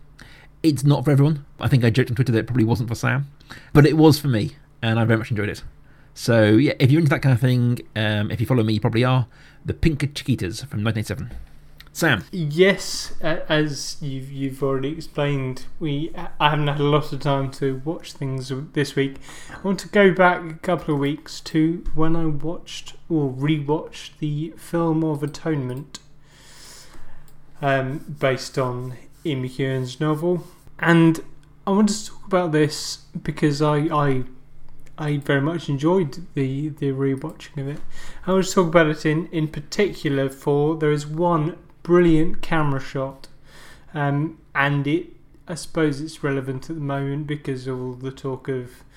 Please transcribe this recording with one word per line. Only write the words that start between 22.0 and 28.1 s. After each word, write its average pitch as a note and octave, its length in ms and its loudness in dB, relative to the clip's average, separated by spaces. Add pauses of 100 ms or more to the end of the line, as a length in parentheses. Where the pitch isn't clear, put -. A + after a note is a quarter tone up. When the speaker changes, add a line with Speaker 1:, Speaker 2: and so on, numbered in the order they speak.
Speaker 2:
I E3 80 4
watched D#3 680 -4 (160)
or D3 200 0
rewatched D3 880 -4
the D3+ 380 -4
Film E3 480 0
of D3+ 180 -2
Atonement, C#3+ 760 -6 (1600)
um, C3+ 580 -2